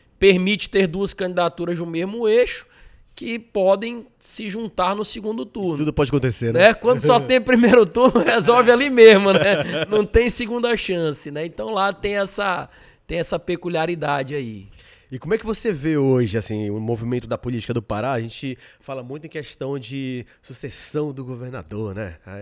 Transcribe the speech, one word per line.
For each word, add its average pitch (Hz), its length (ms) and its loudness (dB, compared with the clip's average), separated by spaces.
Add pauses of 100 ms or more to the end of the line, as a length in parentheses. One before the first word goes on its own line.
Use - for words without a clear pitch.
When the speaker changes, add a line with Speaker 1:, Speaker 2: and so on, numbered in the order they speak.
(180)
Speaker 1:
permite 190 500 4
ter 196 200 2
duas 190 260 -4
candidaturas 175 640 -4
no 170 80 -6
mesmo 190 420 -6
eixo 233 380 2 (480)
que 233 240 -8
podem 214 680 0 (120)
se - 300 -12
juntar 196 480 -4
no 208 80 -4
segundo 220 420 -8
turno. 175 320 -6
Speaker 2:
Tudo 151 140 -2
pode 143 160 0
acontecer, 123 440 -2
né? 180 160 6
Speaker 1:
Né? 220 60 4
Quando 240 260 0
só 240 180 4
Speaker 2:
<laughs> 233 40 0
Speaker 1:
tem 254 180 2
primeiro 240 460 6
turno, 240 320 4
<laughs> - 80 2
resolve 233 460 4
ali 269 180 4
mesmo, 220 420 10
né? 160 560 2
Não 208 160 2
tem 226 240 2
segunda 240 480 -2
chance, 160 540 -4
né? 151 160 -8
Então 214 260 -10
lá 196 200 0
tem 202 240 -4
essa, 196 520 -4 (380)
tem 160 120 -6
essa 170 200 -4
peculiaridade 160 960 -4
aí. 110 320 -10 (440)
Speaker 2:
E 127 80 -12
como 156 140 -6
é 220 60 0
que 214 80 -10
você 220 260 -4
vê 151 240 -2
hoje, 127 400 2
assim, 107 320 -4
o 104 100 -6
movimento 117 480 -4
da 113 120 -6
política 123 340 -8
do 117 80 -2
Pará? 107 320 -6
A 120 80 -4
gente 117 380 -10 (200)
fala 135 240 -12
muito 143 240 -14
em - 40 -14
questão 143 480 -10
de 127 480 -8 (160)
sucessão 143 720 -10
do 135 100 -12
governador, 117 680 -10
né? 95 220 -10 (100)
A, 92 160 -18